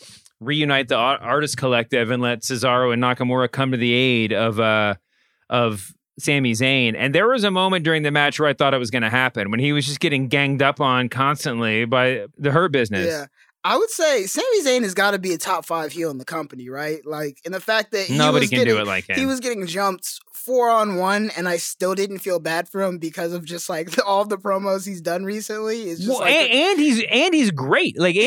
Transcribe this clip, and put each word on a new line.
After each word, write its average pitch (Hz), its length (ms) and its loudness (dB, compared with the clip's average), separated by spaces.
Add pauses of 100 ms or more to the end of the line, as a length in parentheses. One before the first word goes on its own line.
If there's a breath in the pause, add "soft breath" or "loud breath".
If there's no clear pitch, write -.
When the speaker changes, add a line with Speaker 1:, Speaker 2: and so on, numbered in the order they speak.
(400 loud breath)
Speaker 1:
reunite 139 500 0
the 135 60 2
Ar-, 123 240 2
Artist 139 380 -2
Collective 120 540 0
and 123 100 -2
let 120 200 -2
Cesaro 123 520 0
and 117 80 0
Nakamura 123 500 0
come 135 200 -2
to 127 60 -2
the 120 160 2
aid 120 400 2
of, 110 260 0
uh, 107 360 2 (540)
of 117 440 -2 (260)
Sami 139 340 2
Zayn. 123 440 2
And 135 180 0
there 196 120 4
was 247 160 2
a 202 80 2
moment 185 340 0
during 160 180 0
the 147 80 0
match 147 280 2
where 151 100 4
I 139 40 0
thought 139 200 2
it 135 60 0
was 120 120 -4
gonna 113 180 0
happen 120 400 0
when 110 100 -2
he 143 140 0
was 143 140 0
just 139 120 -8
getting 139 280 0
ganged 139 340 0
up 139 200 2
on 127 280 2
constantly 120 760 0
by 127 400 0 (120)
the 143 140 -2
Hurt 170 200 2
Business. 104 360 0
Speaker 2:
Yeah. 110 180 -4 (380 soft breath)
I 208 140 2
would 440 140 0
say 285 340 0
Sami 403 380 0
Zayn 254 180 2
has 190 140 -4
gotta 202 240 0
be 185 140 -4
a 160 40 -2
top 175 300 -4
five 160 240 -4
heel 165 180 -4
in 139 80 -8
the 131 80 -14
company, 139 440 -10
right? 147 360 -8
Like, 147 400 -8
and 170 80 -6
the 190 60 -6
fact 220 320 0
that 196 160 -2
he 254 100 0
Speaker 1:
Nobody 151 280 4
Speaker 2:
was 214 40 -2
Speaker 1:
can 254 100 2
do 254 60 4
Speaker 2:
getting, 110 160 4
Speaker 1:
it - 60 -2
like - 180 -2
Speaker 2:
he - 160 -2
Speaker 1:
him. 269 60 0
Speaker 2:
was 262 120 -2
getting 233 280 -4
jumped 190 520 -4 (140)
four 240 380 0
on 214 240 2
one, 202 420 0
and 175 100 -4
I 180 100 0
still - 360 -2
didn't 196 240 -4
feel 180 220 -2
bad 165 280 -2
for 196 140 -6
him 180 160 -2
because 170 360 -6
of 175 120 -8
just, 170 240 -10
like, 170 200 -6 (100)
<laughs> 226 80 -2
all 202 180 2
the 208 140 -6
promos 196 480 -2
he's 190 120 -10
done 175 260 -4
recently. 214 580 -6
It's 170 160 -8
just 190 100 -4
Speaker 1:
Well, 247 120 0
Speaker 2:
like 240 120 4
Speaker 1:
and, 254 180 2
and 320 280 2
he's, 254 320 4
and 294 240 4
he's 247 160 4
great. 151 480 0
Like, 175 160 2
and 202 120 4